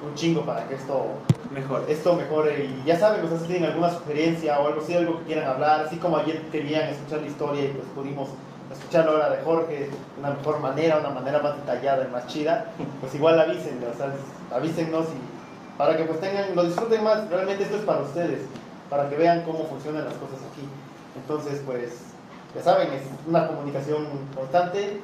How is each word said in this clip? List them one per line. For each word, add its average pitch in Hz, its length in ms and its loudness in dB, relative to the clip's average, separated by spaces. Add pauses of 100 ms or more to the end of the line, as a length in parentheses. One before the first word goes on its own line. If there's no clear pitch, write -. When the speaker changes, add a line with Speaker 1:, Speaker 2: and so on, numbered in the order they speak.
Speaker 1:
un 147 100 -8
chingo 160 300 2
para - 240 -4
que 135 60 -6
esto 135 320 -2 (460)
Speaker 2:
Mejor. 135 360 -2
Speaker 1:
esto 165 260 4
mejore. 151 520 2
Y 127 200 -6
ya 170 120 6
saben, 208 260 6
o 165 40 -2
sea, 165 100 0
si 165 80 -4
tienen 170 240 2
alguna 170 200 4
sugerencia 156 720 2
o 147 60 4
algo 151 160 0
así, 175 120 -4
algo 165 260 2
que - 60 -10
quieran 147 220 0
hablar, 151 380 4
así 170 100 -6
como 170 220 2
ayer 147 240 0 (100)
querían 151 380 0
escuchar 151 300 -6
la 269 80 -6
historia 143 360 -2
y 135 40 0
pues 131 260 -6
pudimos 139 340 -6 (440)
escuchar 160 340 2
la 156 60 4
hora 151 180 4
de 127 120 0
Jorge 160 360 2
de 139 120 -4 (280)
una 139 120 -4
mejor 147 300 -2
manera, 151 380 2
una 143 120 0
manera 131 300 0
más 143 160 0
detallada 131 500 0
y 120 60 -6
más 123 140 -4
chida, 156 400 0 (340)
pues 127 140 -8
igual 160 260 8
avísenle, 135 460 0
o 117 80 -4
sea, 139 180 -4 (420)
avísennos 160 520 0
y - 720 -12
para 160 180 6
que 165 80 2
pues 160 160 -2
tengan, 190 340 0
lo 175 100 4
disfruten 220 380 2
más, 220 280 2
realmente 190 320 0
esto 202 140 -2
es - 60 -2
para 156 180 2
ustedes, 151 400 -2 (500)
para 143 180 2
que 143 80 -2
vean 170 260 6
cómo 160 220 -4
funcionan 143 400 -6
las 123 100 -6
cosas 135 240 -10 (140)
aquí. 139 140 -12 (500)
Entonces, 143 480 -6
pues, 120 280 -4 (640)
ya - 80 -8
saben, 180 300 6
es 135 100 -6 (240)
una 165 200 4
comunicación 147 600 -2 (280)
constante 180 680 0